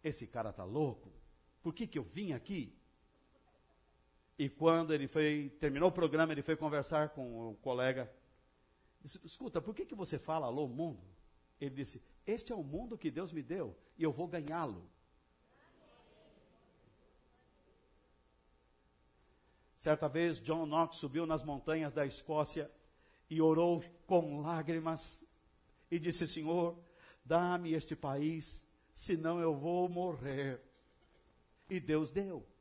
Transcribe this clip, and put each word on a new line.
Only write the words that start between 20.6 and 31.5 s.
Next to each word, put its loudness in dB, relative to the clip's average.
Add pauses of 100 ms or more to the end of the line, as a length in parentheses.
Knox 2
subiu -2
nas 0
montanhas -2
da 2
Escócia -2 (600)
e 2
orou 8 (240)
com 4
lágrimas -2 (680)
e 2
disse: 2
"Senhor, 0 (480)
dá-me 2
este -2
país, -4 (280)
senão 0
eu 4
vou 0
morrer." -2 (1120)